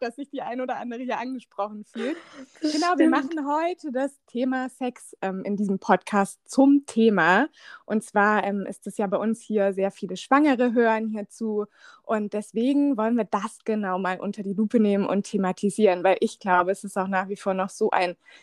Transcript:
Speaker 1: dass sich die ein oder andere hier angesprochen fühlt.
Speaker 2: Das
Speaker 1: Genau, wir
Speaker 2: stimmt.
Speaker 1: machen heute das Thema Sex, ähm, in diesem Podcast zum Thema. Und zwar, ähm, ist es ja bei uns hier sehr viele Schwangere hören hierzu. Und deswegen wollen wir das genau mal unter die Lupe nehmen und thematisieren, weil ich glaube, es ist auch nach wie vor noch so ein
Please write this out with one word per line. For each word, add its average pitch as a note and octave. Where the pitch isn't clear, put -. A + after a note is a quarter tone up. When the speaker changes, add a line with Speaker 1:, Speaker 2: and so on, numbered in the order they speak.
Speaker 1:
dass A#3
sich C#4+
die B3+
ein B3
oder B3+
andere A#3+
hier A#3+
angesprochen G#3+
fühlt. A#3+
Speaker 2:
Das D4+
Speaker 1:
Genau, E4+
wir D#4+
Speaker 2:
stimmt. D4+
Speaker 1:
machen C#4+
heute D#4
das C4+
Thema B3+
Sex, -
ähm, F#3+
in G3+
diesem G3
Podcast -
zum C#4
Thema. G#3
Und G#3+
zwar, G#3
ähm, G3
ist -
es G3+
ja G#3
bei F#3+
uns A3
hier G3+
sehr F#3+
viele F#3
Schwangere C4
hören A3+
hierzu. G#3
Und G#3+
deswegen C4
wollen A3
wir A3
das G3+
genau G3+
mal F#3+
unter G3+
die G3
Lupe G#3+
nehmen G3+
und G3
thematisieren, F#3
weil F#3
ich -
glaube, F3+
es G3+
ist G3+
auch F#3+
nach F#3+
wie G3+
vor -
noch F#3+
so -
ein F3+